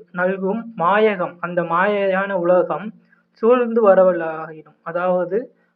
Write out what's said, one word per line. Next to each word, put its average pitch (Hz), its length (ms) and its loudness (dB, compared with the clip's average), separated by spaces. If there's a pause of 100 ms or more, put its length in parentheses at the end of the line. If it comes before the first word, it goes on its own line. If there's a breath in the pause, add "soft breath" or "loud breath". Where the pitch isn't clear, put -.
(120)
நல்கும் 190 680 -4
மாயகம், 185 640 0
அந்த 170 240 -4
மாயையான 190 680 0
உலகம் 175 640 0 (380 soft breath)
சூழ்ந்து 226 560 2
வரவல்லராகிலும். 165 920 2
அதாவது 180 720 -4 (220)